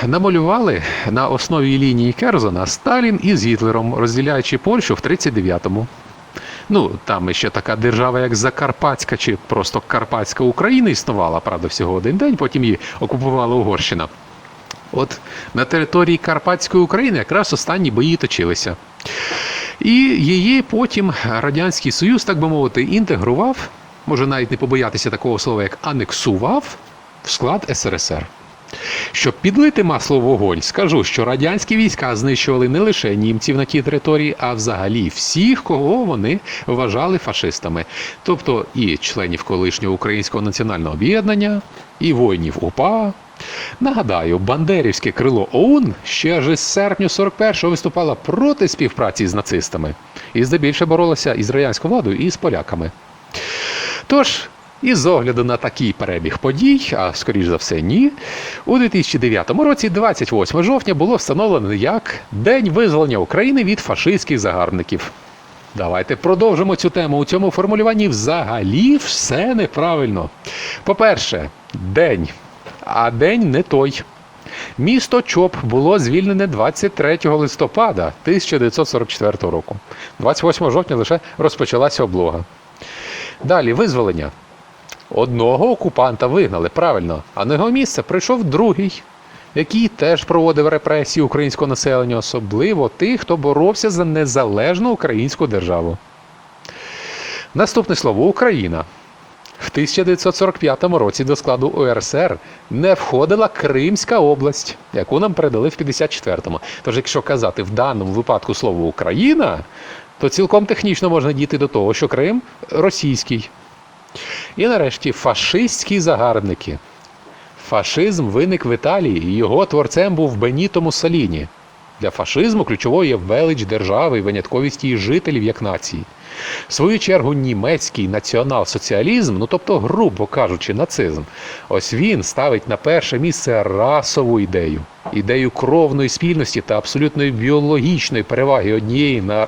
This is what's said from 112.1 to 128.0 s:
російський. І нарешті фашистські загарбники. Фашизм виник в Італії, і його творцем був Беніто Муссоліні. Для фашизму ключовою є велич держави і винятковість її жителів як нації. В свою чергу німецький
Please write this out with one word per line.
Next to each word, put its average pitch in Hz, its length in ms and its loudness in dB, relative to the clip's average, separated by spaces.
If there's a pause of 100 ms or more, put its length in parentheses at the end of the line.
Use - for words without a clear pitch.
російський. 143 800 -2 (1080)
І 208 100 2
нарешті 156 440 0
фашистські - 880 0
загарбники. 110 800 0 (880)
Фашизм 156 580 0
виник 143 400 0
в 120 80 0
Італії, 131 520 0
і 92 100 0
його 117 300 2
творцем 160 500 0
був 147 220 0
Беніто 147 440 0
Муссоліні. 147 640 -2 (540)
Для 101 80 -2
фашизму 214 540 0
ключовою 135 460 0
є 123 60 2
велич 117 480 0
держави 107 540 0
і 104 40 0
винятковість 104 640 -2
її 127 140 0
жителів 131 460 -2
як 110 180 -2
нації. 90 420 -6 (640)
В - 60 -10
свою 208 260 0
чергу 151 340 2
німецький 123 760 -2